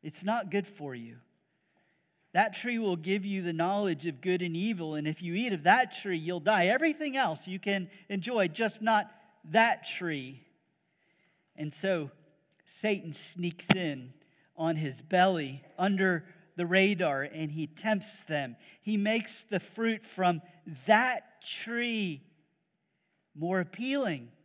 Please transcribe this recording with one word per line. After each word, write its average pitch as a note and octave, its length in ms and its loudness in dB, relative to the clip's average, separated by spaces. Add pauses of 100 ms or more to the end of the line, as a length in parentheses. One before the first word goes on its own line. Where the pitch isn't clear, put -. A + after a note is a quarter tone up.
It's D3+ 220 -10
not G#3 260 0
good G3 160 0
for C#3 300 -12
you. A#2 220 -14 (1120)
That G3 220 4
tree A#3+ 260 -2
will G3 160 2
give F#3+ 300 -2
you G3 160 -2
the F3 100 -2
knowledge E3+ 540 0
of C#3 160 -6
good F3+ 200 0
and F3 140 -4
evil, E3+ 400 -2
and D3+ 100 -4
if D#3 160 -4
you E3+ 120 -6
eat A3+ 180 -2
of D#3+ 120 -4
that A3+ 280 6
tree, F#3 260 -4
you'll E3+ 220 -4
die. F#3 280 4
Everything D4 500 0
else F#3 320 -2
you F#3 100 -6
can F#3+ 300 -2 (180)
enjoy, G3+ 400 0
just G#3+ 340 -2
not G#3+ 300 2 (400)
that A3+ 340 4
tree." C#3 600 -6 (1120)
And D3+ 160 -6
so F3 380 0 (520)
Satan G3 480 -2
sneaks F3 640 -6
in C#3 380 -6 (420)
on D#3+ 220 0
his D3+ 240 -4
belly E3+ 600 2 (140)
under F#3 480 2 (300)
the F3 100 -2
radar, F3 580 4
and D3+ 280 -6
he D#3 160 -4
tempts G3+ 540 -2
them. C#3 340 -4 (260)
He G#3+ 140 -2
makes G#3 480 -2
the G3 160 -2
fruit A3+ 460 -2
from F3+ 360 2 (460)
that A#3 540 4
tree A3 840 -2 (1120)
more F3 220 0
appealing. F#3+ 680 -2 (160)